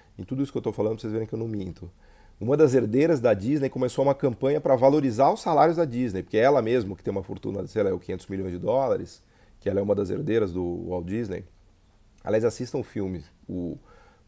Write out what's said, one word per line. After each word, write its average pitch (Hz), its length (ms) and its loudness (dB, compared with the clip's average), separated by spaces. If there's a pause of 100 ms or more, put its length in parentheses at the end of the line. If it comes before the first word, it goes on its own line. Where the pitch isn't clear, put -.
(180)
em 95 60 -12
tudo 131 180 -6
isso 139 120 -4
que - 40 -4
eu 120 40 -2
tô 117 100 -2
falando 107 220 -2
pra 110 80 -8
vocês 110 100 -6
verem 110 160 -4
que - 60 -10
eu 113 60 -6
não 113 100 -6
minto. 92 420 -8 (480)
Uma 123 160 0
das 147 180 6
herdeiras 131 460 4
da 117 140 4
Disney 131 360 0
começou 131 360 -2
uma 139 100 4
campanha 139 460 0
pra 131 140 4
valorizar 135 560 4
os 220 100 -4
salários 160 340 4
da 170 80 2
Disney, 117 400 -2
porque - 140 -2
ela 131 240 6
mesmo, 110 340 0
que - 80 -20
tem 107 80 -4
uma 98 120 -4
fortuna 104 380 -8
de, 90 80 -10
sei 107 140 0
lá, 95 160 0
quinhentos - 280 -10
milhões 95 260 -6
de 90 40 -8
dólares, 113 640 -2 (380)
que 98 100 -4
ela 98 100 0
é 101 40 0
uma 101 120 2
das 98 140 -2
herdeiras 101 440 0
do 87 340 -4
Walt 87 180 -6
Disney. 98 380 -6 (800)
Aliás, 110 220 0
assistam 123 320 -2
o 120 60 -4
filme, 95 400 -6 (260)
o 87 280 -6 (500)